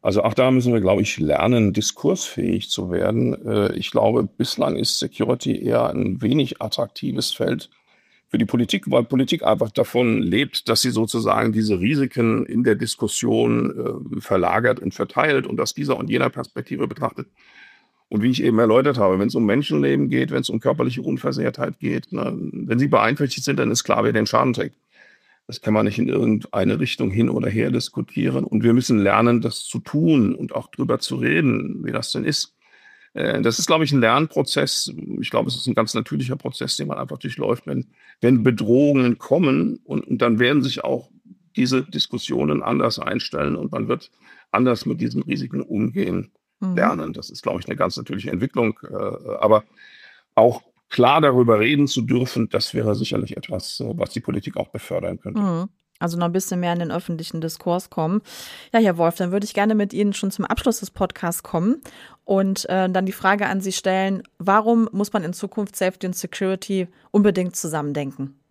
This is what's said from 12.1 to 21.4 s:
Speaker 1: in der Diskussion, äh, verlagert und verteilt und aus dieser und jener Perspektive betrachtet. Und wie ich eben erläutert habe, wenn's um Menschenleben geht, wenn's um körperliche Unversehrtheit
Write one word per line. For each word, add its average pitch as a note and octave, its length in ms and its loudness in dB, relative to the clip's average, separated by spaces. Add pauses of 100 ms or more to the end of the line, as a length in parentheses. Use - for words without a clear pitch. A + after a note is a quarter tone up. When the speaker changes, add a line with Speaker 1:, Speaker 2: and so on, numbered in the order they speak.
Speaker 1:
in A#2+ 160 0
der A2 100 4
Diskussion, A#2 1400 -2
äh, - 20 -6
verlagert G2 600 2
und - 160 -6
verteilt C3+ 500 0
und - 160 -4
aus - 140 -4
dieser C#3 200 -2
und - 140 -6
jener B2+ 220 0
Perspektive B2+ 560 -6
betrachtet. B2+ 400 -6 (840)
Und G#2+ 140 0
wie B2+ 80 4
ich B2+ 120 0
eben A2+ 160 4
erläutert B2 380 6
habe, F#2+ 220 4
wenn's G#2 160 0
um A#2+ 100 2
Menschenleben C#3 640 2
geht, C3 220 0
wenn's C3 180 -2
um A2+ 100 -2
körperliche B2+ 440 -2
Unversehrtheit C3 760 -4